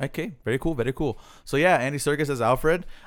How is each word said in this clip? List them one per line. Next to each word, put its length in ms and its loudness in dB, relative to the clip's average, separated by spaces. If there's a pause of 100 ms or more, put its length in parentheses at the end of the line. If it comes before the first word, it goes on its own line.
Okay, 320 -4 (120)
very 140 0
cool, 160 -2
very 180 0
cool. 260 -2 (260)
So 120 -2
yeah, 200 6
Andy 220 -2
Serkis 320 0
as 100 -4
Alfred. 460 2 (200)